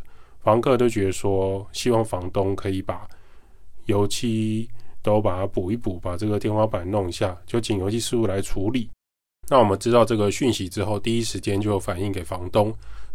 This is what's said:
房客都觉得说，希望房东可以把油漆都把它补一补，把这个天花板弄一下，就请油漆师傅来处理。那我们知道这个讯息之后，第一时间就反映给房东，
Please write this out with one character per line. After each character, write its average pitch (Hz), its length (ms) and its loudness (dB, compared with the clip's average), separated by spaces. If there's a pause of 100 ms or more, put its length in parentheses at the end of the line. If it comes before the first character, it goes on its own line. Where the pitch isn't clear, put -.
(440)
房 110 180 6
客 127 160 4
都 123 100 4
觉 104 180 2
得 95 60 2
说， 98 640 0
希 - 160 -2
望 113 160 4
房 92 240 -4
东 98 260 0
可 101 140 -4
以 95 100 -2
把 - 280 -8 (800)
油 101 220 2
漆 107 600 -2 (320)
都 107 180 4
把 92 200 0
它 98 80 -2
补 98 240 -2
一 117 40 2
补， 98 240 -4
把 90 160 -4
这 104 120 -2
个 104 120 0
天 107 140 0
花 110 140 4
板 92 240 -4
弄 101 180 0
一 - 20 -4
下， 90 320 -4
就 - 160 -2
请 107 200 0
油 92 100 0
漆 113 100 0
师 - 160 -2
傅 113 120 2
来 95 120 0
处 98 300 0
理。 117 180 -2 (640)
那 139 80 8
我 120 60 10
们 98 160 4
知 117 120 2
道 120 140 8
这 117 100 2
个 101 140 4
讯 117 240 2
息 92 160 -4
之 104 140 -4
后， 101 160 -2
第 113 180 0
一 117 60 0
时 98 160 -4
间 98 200 0
就 101 200 2
反 92 200 -4
映 101 120 -2
给 92 120 -4
房 92 280 -6
东， 107 200 4 (440)